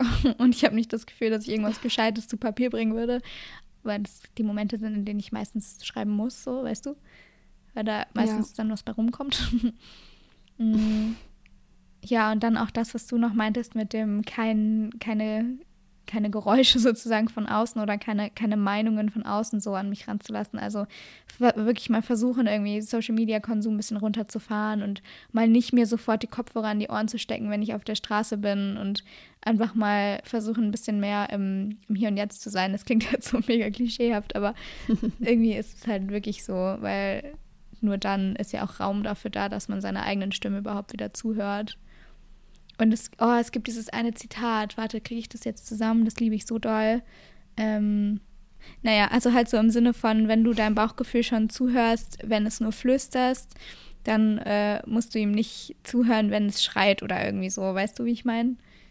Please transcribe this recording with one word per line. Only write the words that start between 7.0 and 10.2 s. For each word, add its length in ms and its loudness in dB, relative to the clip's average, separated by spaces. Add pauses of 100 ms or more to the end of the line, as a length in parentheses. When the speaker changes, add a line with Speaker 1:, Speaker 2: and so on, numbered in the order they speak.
Speaker 1:
Weil 100 -4
da 300 -2
meistens 380 0
Speaker 2:
Ja. 120 -6
Speaker 1:
dann 80 -2
was 120 -6
bei 100 -8
rumkommt. 640 -2
<laughs> 160 0 (840)